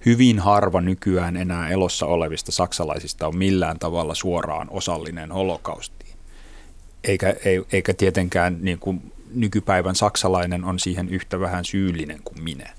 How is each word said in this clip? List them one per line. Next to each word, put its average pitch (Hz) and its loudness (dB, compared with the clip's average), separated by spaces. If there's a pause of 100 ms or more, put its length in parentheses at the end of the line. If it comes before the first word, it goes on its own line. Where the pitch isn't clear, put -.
Hyvin 120 8
harva 98 4
nykyään 90 0
enää 87 -2
elossa 90 2
olevista 80 0
saksalaisista 78 -2
on 82 -2
millään 90 2
tavalla 82 -2
suoraan 80 -2
osallinen 82 -6
holokaustiin. - -6 (920)
Eikä, 95 2 (100)
ei, 92 4 (100)
eikä 95 2
tietenkään 90 2
niin 90 -2
kuin 92 -6 (220)
nykypäivän 95 0
saksalainen 90 0
on 90 -4
siihen 90 -2
yhtä 92 -4
vähän 90 -2
syyllinen 82 -2
kuin 80 -12
minä. 71 -10